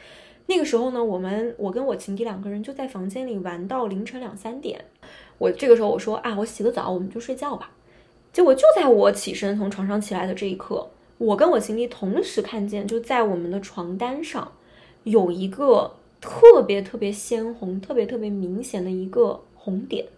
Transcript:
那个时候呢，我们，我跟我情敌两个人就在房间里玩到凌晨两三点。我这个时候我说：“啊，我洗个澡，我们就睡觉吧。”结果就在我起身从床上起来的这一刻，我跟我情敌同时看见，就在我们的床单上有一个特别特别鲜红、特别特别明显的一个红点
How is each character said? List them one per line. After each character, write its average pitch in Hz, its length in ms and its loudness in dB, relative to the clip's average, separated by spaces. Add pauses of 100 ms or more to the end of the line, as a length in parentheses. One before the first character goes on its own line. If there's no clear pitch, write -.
(460)
那 359 120 0
个 302 60 0
时 233 120 0
候 254 140 -2
呢， 240 120 -4
我 202 160 -2
们， 214 380 -4
我 196 160 -6
跟 262 140 -4
我 214 100 -2
情 196 180 -10
敌 226 100 -4
两 196 180 -8
个 202 80 -10
人 208 120 -8
就 269 120 -12
在 269 120 -8
房 196 220 -10
间 254 180 -8
里 220 120 -8
玩 175 280 -6
到 247 200 -4
凌 196 180 -6
晨 254 160 -12
两 220 160 -12
三 240 240 -12
点。 - 240 -10 (540)
我 185 120 2
这 220 160 -4
个 233 100 10
时 226 40 4
候 208 80 2
我 185 100 0
说 214 180 -4 (100)
：“啊， 214 100 -6
我 208 80 -2
洗 - 180 -8
个 233 80 0
澡， - 200 -4
我 185 80 -4
们 190 100 -6
就 226 100 -14
睡 254 160 -8
觉 269 220 -8
吧。” - 140 -16 (640)
结 349 100 4
果 277 100 8
就 269 100 0 (120)
在 311 140 2
我 202 240 6
起 - 220 -8
身 202 220 -4
从 208 140 -2
床 196 160 -4
上 208 140 -2
起 208 140 -6
来 180 120 -4
的 185 80 -4
这 202 120 -6
一 190 100 -6
刻， - 340 -8 (280)
我 214 180 0
跟 320 140 6
我 285 100 2
情 220 160 -4
敌 240 100 -2
同 233 380 -4
时 - 180 -4
看 202 240 -6
见， 202 200 -6
就 226 120 -4
在 240 240 -2
我 196 140 0
们 170 140 -6
的 196 100 -6
床 185 360 -10
单 262 280 -6
上 - 260 -10 (540)
有 202 260 4
一 185 160 -4
个 247 480 2 (240)
特 403 440 10
别 202 200 -2
特 196 140 -12
别 208 160 -4
鲜 226 420 -6
红、 190 260 -8
特 285 120 -10
别 233 140 2
特 254 100 -6
别 214 120 -6
明 196 340 -6
显 196 200 -8
的 185 80 -6
一 185 160 -4
个 226 320 2 (160)
红 196 280 -6
点 - 240 -8 (120)